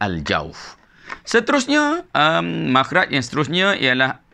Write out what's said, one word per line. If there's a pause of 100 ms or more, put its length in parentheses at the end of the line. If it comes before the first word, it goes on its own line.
al-jauf. (420)
Seterusnya, (140)
em,
makhraj
yang
seterusnya
ialah